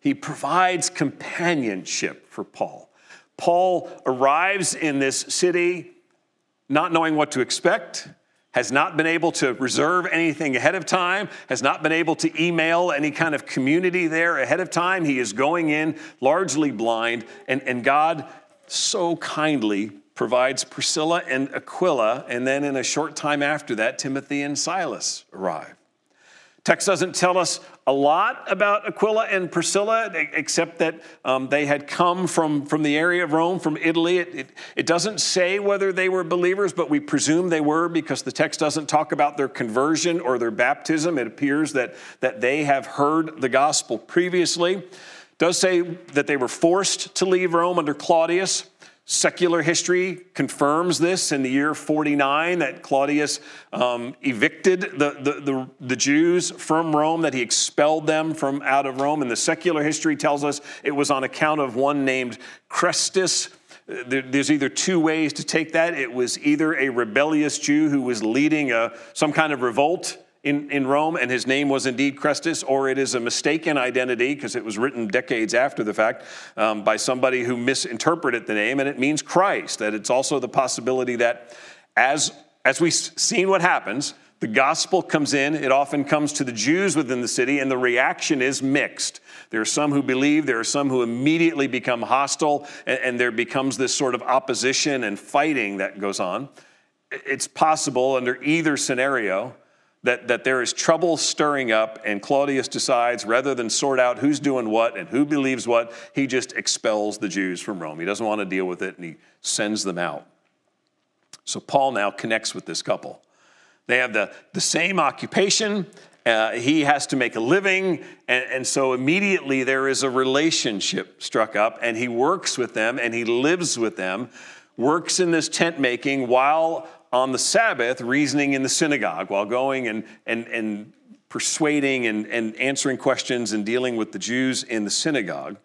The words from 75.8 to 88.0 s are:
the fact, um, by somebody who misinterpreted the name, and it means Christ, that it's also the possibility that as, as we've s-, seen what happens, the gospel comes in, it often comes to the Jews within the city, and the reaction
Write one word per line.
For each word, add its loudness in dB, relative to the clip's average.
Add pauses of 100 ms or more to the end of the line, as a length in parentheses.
the -2
fact, 0 (320)
um, 0
by 4
somebody 0
who -2
misinterpreted -2
the -2
name, 0
and 0
it -6
means 0
Christ, 0
that -2
it's -4
also 0
the -4
possibility 0
that -2 (400)
as, 2 (320)
as 2
we've 4
s-, -2
seen 0
what 4
happens, 0 (240)
the -6
gospel 2
comes 0
in, 2
it 2
often 2
comes 0
to -2
the -6
Jews 0
within -2
the -4
city, 0
and 0
the 0
reaction 2